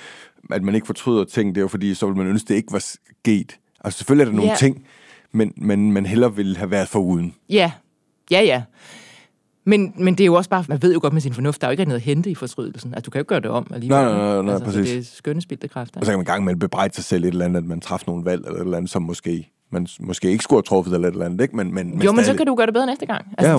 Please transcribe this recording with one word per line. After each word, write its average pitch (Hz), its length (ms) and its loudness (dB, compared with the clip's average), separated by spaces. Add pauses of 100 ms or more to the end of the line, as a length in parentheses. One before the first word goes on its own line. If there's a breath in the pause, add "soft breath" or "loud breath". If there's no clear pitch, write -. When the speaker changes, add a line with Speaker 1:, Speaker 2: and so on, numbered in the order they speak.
(500 loud breath)
Speaker 1:
at 98 120 -4
man 98 120 0
ikke 107 120 0
fortryder 110 380 0
ting, 101 300 -2
det 98 60 0
er - 20 2
jo 95 60 0
fordi, 98 260 -2
så 101 120 -2
vil 98 100 -2
man 95 100 0
ønske, 107 220 -2
det 104 60 2
ikke 104 180 -2
var 98 120 -4 (380)
sket. - 360 0 (260)
Altså, - 140 -8
selvfølgelig 143 280 4
er 110 40 -2
der 107 60 0
nogle 107 140 4
Speaker 2:
Ja. 220 60 0
Speaker 1:
ting, 135 280 2 (480 soft breath)
men, 110 240 2
men 104 360 2
man 98 140 0
hellere 113 300 2
ville 98 200 0
have 101 140 -4
været 98 180 0
foruden. 87 460 0 (140)
Speaker 2:
Ja. 190 240 2 (580)
Ja, 180 120 4
ja. 127 200 2 (1080 loud breath)
Men, 208 280 4
men 180 180 2
det 190 100 0
er - 20 8
jo 170 80 6
også 175 160 2
bare, 185 180 0
man 143 140 -2
ved 180 100 6
jo 165 100 4
godt 147 100 2
med 156 80 2
sin 131 120 -2
fornuft, 135 280 -2
der 131 60 -2
er 123 40 0
jo - 20 2
ikke 180 120 0
noget 135 160 0
at 110 40 -8
hente 165 260 0
i 160 40 -2
fortrydelsen. 123 600 -10
Altså, 117 100 -8
du 113 60 -12
kan 135 80 -4
jo - 20 -2
ikke - 80 -6
gøre 165 120 0
det 110 100 -4
om 120 240 -4
alligevel. 127 280 0
Speaker 1:
Nej, 117 100 2
nej, 104 60 2 (160)
nej, 98 80 0
nej, 101 120 0
Speaker 2:
Altså, 98 180 -4
så 104 60 0
Speaker 1:
præcis. 98 140 2
Speaker 2:
det 123 60 -4
er 120 180 -14
skønne 151 240 -6
spildte 143 280 -10
kræfter. - 320 -12
Speaker 1:
Og 101 60 -2
så 107 60 0
kan 98 60 0
man 92 40 -2
en 82 40 -4
gang 98 160 -2
imellem 90 160 0
bebrejde 95 360 -2
sig 90 100 -10
selv 87 200 0
et 90 40 2
eller 90 160 -2
andet, 87 140 0
at 82 60 -4
man 85 160 -6
træffer - 300 -8
nogle 87 140 -6
valg 90 220 -2
eller 87 140 -8
et 90 40 -6
eller 90 120 -2
andet, 87 140 -4
som 92 120 -2
måske, 85 500 -8 (180)
man 90 160 -4
s-, - 140 -16
måske 90 300 -2
ikke 110 140 0
skulle 131 140 4
have 98 40 2
truffet 90 320 0
eller 87 140 2
et 85 40 -2
eller 90 140 -6
andet, 90 140 -4
ikke? 131 160 -2
Men, 90 180 -4
men, 90 160 -6
men 165 120 -4
Speaker 2:
Jo, 202 100 4
men 226 60 4
så 240 60 4
Speaker 1:
stadig. 269 140 0
Speaker 2:
kan 302 80 0
du 269 80 0
gøre 226 120 2
det 220 80 -2
bedre 262 120 0
næste 269 200 -6
gang. - 200 -6 (120)
Altså, 160 140 4
Speaker 1:
Ja, 135 60 4